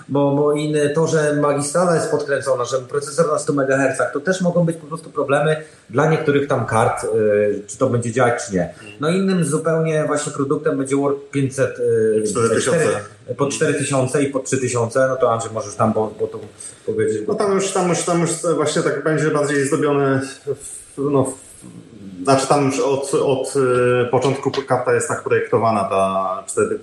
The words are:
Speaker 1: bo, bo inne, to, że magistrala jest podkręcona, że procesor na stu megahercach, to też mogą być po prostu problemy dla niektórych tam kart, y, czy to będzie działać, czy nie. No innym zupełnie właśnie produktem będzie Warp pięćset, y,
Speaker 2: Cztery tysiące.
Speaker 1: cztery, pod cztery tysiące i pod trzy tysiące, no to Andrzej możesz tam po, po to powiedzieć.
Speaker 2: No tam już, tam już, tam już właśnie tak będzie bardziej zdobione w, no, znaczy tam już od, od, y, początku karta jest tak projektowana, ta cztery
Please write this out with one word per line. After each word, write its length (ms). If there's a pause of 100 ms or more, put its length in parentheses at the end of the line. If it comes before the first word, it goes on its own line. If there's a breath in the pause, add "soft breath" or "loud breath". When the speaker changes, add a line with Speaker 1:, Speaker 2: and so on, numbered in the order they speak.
Speaker 1:
bo, 260
bo 180
inne, 360
to, 180
że 300
magistrala 580
jest 160
podkręcona, 540
że 140
procesor 540
na 60
stu 160
megahercach, 580
to 80
też 200
mogą 240
być 120
po 100
prostu 240
problemy 460 (340 loud breath)
dla 200
niektórych 380
tam 180
kart, 380
y, 40 (580)
czy 120
to 120
będzie 220
działać, 340
czy 80
nie. 200 (260 loud breath)
No 100
innym 340
zupełnie 640
właśnie 260
produktem 460
będzie 180
Warp 340
pięćset, 480
y, 520
Speaker 2:
Cztery 180
tysiące. 320
Speaker 1:
cztery, 560
pod 180
cztery 200
tysiące 480
i 40
pod 180
trzy 140
tysiące, 500
no 80
to 160
Andrzej 220
możesz 200
tam 180
po, 140
po 200
to 140 (460 loud breath)
powiedzieć. 420
Speaker 2:
No 60
tam 200
już, 180
tam 160
już, 140
tam 180
już 100 (240)
właśnie 280
tak 220
będzie 260
bardziej 380
zdobione 520 (260)
w, 520
no, 340 (960)
znaczy 200
tam 200
już 140
od, 340
od, 420
y, 540
początku 400 (180)
karta 260
jest 140
tak 140
projektowana, 600
ta 600
cztery 360